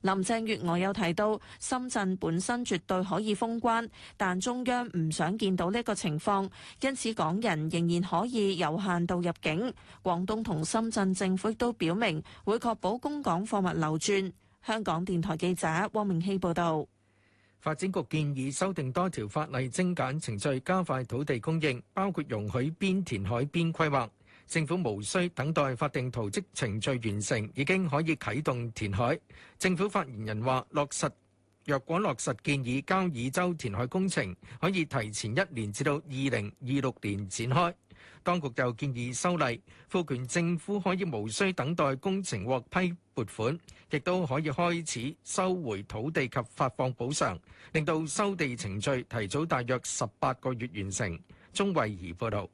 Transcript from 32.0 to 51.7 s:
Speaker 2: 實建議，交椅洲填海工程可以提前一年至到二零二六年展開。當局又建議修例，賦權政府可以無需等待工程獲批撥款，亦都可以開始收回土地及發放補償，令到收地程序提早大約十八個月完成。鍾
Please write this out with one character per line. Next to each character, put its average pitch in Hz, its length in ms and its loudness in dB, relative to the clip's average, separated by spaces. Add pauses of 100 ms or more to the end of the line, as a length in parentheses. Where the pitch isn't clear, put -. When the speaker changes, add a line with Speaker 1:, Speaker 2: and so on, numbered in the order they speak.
Speaker 2:
實 127 280 -2
建 143 200 0
議， 123 200 0
交 190 260 2
椅 127 200 -2
洲 180 240 2
填 135 180 -4
海 113 140 0
工 190 240 0
程 101 260 -2 (240)
可 160 80 2
以 185 160 2
提 113 280 -2
前 107 200 -4
一 151 100 2 (120)
年 107 180 -2
至 120 120 -4
到 147 100 2
二 147 160 -2
零 127 420 -2 (100)
二 127 60 -8
六 135 360 0
年 101 260 -2
展 113 180 -4
開。 170 260 4 (500)
當 180 160 2
局 143 160 -2
又 127 180 2
建 139 200 -2
議 120 200 -4
修 175 240 0
例， 123 240 0 (300)
賦 175 160 0
權 127 200 -4
政 170 300 0
府 202 220 -2
可 180 140 2
以 190 100 0
無 113 240 -2
需 190 260 0
等 147 220 -2
待 143 200 2
工 190 260 0
程 104 240 -4
獲 127 140 2 (100)
批 175 260 0 (180)
撥 120 120 -2
款， 117 340 -2 (300)
亦 151 100 0
都 180 260 2
可 135 140 0
以 156 100 -2
開 170 420 0
始 131 320 -4
收 185 320 0
回 113 280 -2
土 113 280 -4
地 139 160 0
及 131 120 -2 (100)
發 139 200 0
放 127 260 -2
補 127 180 -4
償， 110 240 0 (360)
令 160 100 0
到 160 220 2
收 196 300 0
地 143 200 0
程 104 240 -4
序 127 300 0
提 110 180 -2
早 143 180 0
大 143 180 2
約 123 200 0
十 - 220 -2 (140)
八 135 160 2
個 131 180 -2
月 120 220 -4
完 98 160 -4
成。 92 280 -4 (340)
鍾 202 200 2